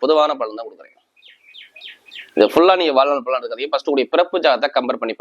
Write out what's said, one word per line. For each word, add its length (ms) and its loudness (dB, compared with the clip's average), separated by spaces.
பொதுவான 360 2
பலன் 180 -10
தான் 100 -14
கொடுக்குறேன். 280 -20
இது 140 6
ஃபுல்லா 280 6
நீங்க 180 0
வாழ்நாள் 280 2
பலன் 160 -4
இருக்காதீங்க. 300 -8
ஃபர்ஸ்ட் 180 -4
உங்களுடைய 240 0
பிறப்பு 300 0
ஜாதகத்தை 320 2
கம்பேர் 260 -4
பண்ணி 200 -6